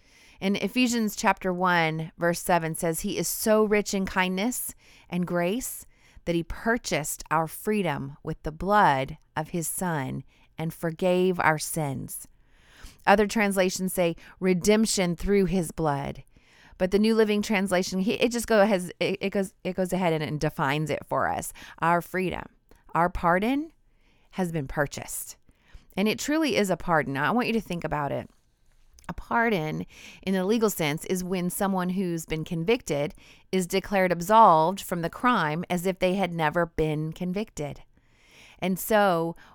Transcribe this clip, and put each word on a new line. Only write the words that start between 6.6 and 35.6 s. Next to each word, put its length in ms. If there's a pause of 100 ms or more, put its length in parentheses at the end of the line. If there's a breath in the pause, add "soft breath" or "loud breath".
our 180
freedom 760
with 200
the 80
blood 640 (200)
of 120
his 180
son 560 (340 soft breath)
and 160
forgave 640
our 200
sins." 680 (800 soft breath)
Other 200
translations 640
say 220 (240 loud breath)
redemption 760
through 300
his 260
blood. 520 (540 soft breath)
But 120
the 100
New 140
Living 300
Translation, 560
he, 140
it 180
just 160
go, 180
has, 340
it, 220
it 80
goes, 240 (100)
it 120
goes 180
ahead 180
and, 120
and 160
defines 500
it 180
for 220
us. 240 (260 loud breath)
Our 220
freedom, 420 (520 soft breath)
our 140
pardon 640 (600)
has 200
been 160
purchased. 720 (580 soft breath)
And 120
it 120
truly 380
is 140
a 40
pardon. 380
Now, 160
I 20
want 160
you 60
to 80
think 220
about 280
it. 160 (800)
A 60
pardon 720 (380 loud breath)
in 100
the 100
legal 280
sense 340
is 180
when 280
someone 380
who's 360
been 180
convicted 720 (380 soft breath)
is 160
declared 440
absolved 720
from 220
the 80
crime 580